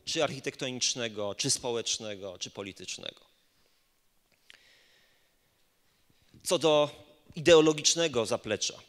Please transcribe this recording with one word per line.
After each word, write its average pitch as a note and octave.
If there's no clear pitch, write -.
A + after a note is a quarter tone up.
czy D#3+
architektonicznego, B2
czy C#3
społecznego, G#2+
czy -
politycznego. F#2
Co F3+
do D3
ideologicznego D#3
zaplecza, G#2+